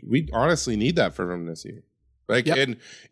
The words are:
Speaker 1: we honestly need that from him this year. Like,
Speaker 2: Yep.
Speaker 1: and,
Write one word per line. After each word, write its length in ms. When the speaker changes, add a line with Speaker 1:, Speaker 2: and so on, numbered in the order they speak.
Speaker 1:
we 260
honestly 440
need 200
that 180
from 160
him 160
this 180
year. 180
Like, 180
Speaker 2:
Yep. 120
Speaker 1:
and, 180